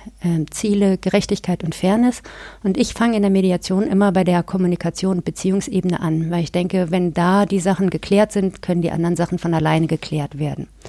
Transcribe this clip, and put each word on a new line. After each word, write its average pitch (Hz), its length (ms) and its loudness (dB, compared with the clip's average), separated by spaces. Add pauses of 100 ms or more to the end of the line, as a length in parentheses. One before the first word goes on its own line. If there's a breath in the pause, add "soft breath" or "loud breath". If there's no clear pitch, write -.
(240 loud breath)
ähm, 165 260 0
Ziele, 202 480 2
Gerechtigkeit - 680 -2
und 160 100 -4
Fairness. 226 460 2 (420 loud breath)
Und 190 140 0
ich 233 160 0
fange 233 240 0
in 202 60 2
der 196 80 4
Mediation 185 520 2
immer 196 300 2
bei 185 100 2
der 175 200 2
Kommunikation 185 760 -2
und 170 80 -4
Beziehungsebene 185 760 -2
an, 160 320 -2
weil 170 120 0
ich 147 100 -6
denke, 180 360 0
wenn 180 240 0
da 185 320 4
die 196 140 0
Sachen 185 300 2
geklärt 202 420 2
sind, 190 300 -2
können 175 200 0
die 196 100 -2
anderen 170 260 0
Sachen 175 220 -2
von 170 140 -2
alleine 156 340 2
geklärt 151 520 -4
werden. 143 300 -6 (200)